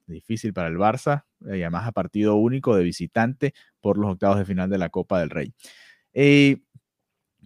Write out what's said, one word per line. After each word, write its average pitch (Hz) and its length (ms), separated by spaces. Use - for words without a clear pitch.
Difícil 107 460
para 90 160
el 82 80
Barça, 120 480
eh, 98 100
y 87 40
además 85 240
a 113 60
partido 104 440
único 120 400
de 92 80
visitante 117 720
por 101 180
los 104 140
octavos 98 260
de 98 60
final 92 260
de 98 80
la 85 100
Copa 92 320
del 78 100
Rey. 73 220
Eh, 143 460